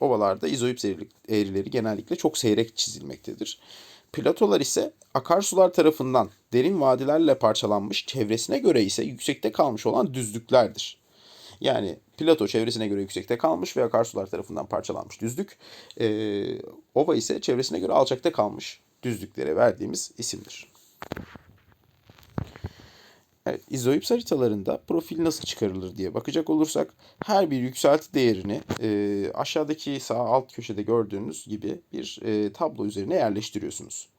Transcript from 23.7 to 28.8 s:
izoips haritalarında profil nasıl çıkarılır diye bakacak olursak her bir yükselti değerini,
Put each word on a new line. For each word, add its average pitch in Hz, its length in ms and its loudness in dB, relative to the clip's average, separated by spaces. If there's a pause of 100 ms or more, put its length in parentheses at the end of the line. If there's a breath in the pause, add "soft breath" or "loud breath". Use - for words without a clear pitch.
izoips 131 400 0
haritalarında 127 800 0
profil 165 360 -2
nasıl 160 200 -2
çıkarılır 92 520 -4
diye 92 180 -4
bakacak 156 360 -4
olursak 156 440 0 (300 soft breath)
her 196 260 2
bir 135 60 0
yükselti 131 580 2
değerini, 107 460 2 (200)